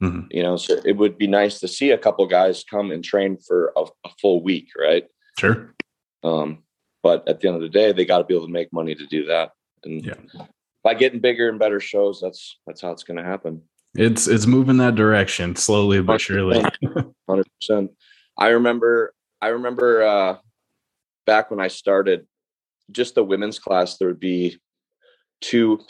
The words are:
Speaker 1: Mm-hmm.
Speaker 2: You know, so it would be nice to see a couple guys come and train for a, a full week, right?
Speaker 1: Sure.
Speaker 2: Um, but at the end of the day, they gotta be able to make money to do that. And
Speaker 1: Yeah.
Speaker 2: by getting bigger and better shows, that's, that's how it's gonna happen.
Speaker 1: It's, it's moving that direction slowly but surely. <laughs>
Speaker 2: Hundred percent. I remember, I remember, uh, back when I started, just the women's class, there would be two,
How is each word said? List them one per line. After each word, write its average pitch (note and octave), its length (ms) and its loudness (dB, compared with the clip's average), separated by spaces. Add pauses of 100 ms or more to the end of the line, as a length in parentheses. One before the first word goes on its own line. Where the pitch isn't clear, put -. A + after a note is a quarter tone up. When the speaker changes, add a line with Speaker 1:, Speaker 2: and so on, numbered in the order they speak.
Speaker 1:
Mm-hmm. F2+ 280 -4
Speaker 2:
You F2 140 -2
know, F2+ 120 -2
so - 300 -2
it G2+ 120 2
would G#2 200 0
be G#2 100 0
nice G2+ 340 0
to F#2 60 -6
see C#3 240 0
a A2+ 60 4
couple G2+ 300 2
guys F#2 420 2
come G#2 220 -4
and E2 120 -8
train G2 420 -2
for F2 300 0
a, D#2+ 60 0 (240)
a - 40 -20 (120)
full F2+ 220 2
week, F2+ 260 -4 (100)
right? D#2+ 260 2 (340)
Speaker 1:
Sure. A2+ 340 0 (500)
Speaker 2:
Um, D#2 400 -4 (400)
but E2+ 240 2
at D#2+ 120 -2
the F#2+ 80 0
end F2 100 -2
of E2 40 -8
the D#2+ 80 -8
day, G#2 220 4
they F2+ 140 0
gotta F2+ 180 2
be F#2 100 -2
able E2 140 -2
to E2+ 40 -10
make E2+ 220 -6
money E2 220 -6
to D2+ 120 -18
do D2+ 180 -4
that. E2 260 -2 (320)
And D#2+ 220 -12
Speaker 1:
Yeah. - 100 -12 (680)
Speaker 2:
by A2+ 100 4
getting B2 260 0
bigger A#2 300 0
and G#2+ 100 -4
better G#2 220 0
shows, G2+ 400 -2
that's, - 440 -12
that's D#2+ 160 -18
how F2 100 -8
it's E2 120 -14
gonna F2 200 -10
happen. E2+ 380 -10 (320)
Speaker 1:
It's, A2 340 0
it's A2 200 2
moving C3 300 4
that B2 180 2
direction G2+ 600 2
slowly G2+ 460 2
but A2 200 2
surely. G2 420 0 (320)
<laughs> - 340 -8
Speaker 2:
Hundred F#2+ 180 0 (120)
percent. G#2 320 -2 (460)
I G#2 120 4
remember, A#2 640 2 (280)
I G#2+ 80 -2
remember, A#2+ 540 0
uh, G2 340 2 (880)
back G#2+ 260 2
when G2+ 80 -6
I F#2 80 0
started, F#2+ 580 0 (640)
just A#2+ 240 -4
the A#2 80 4
women's G2+ 360 -4
class, F2+ 380 -2
there F#2+ 100 -2
would F2+ 120 -4
be F2+ 380 -2 (840)
two, A2+ 380 0 (100)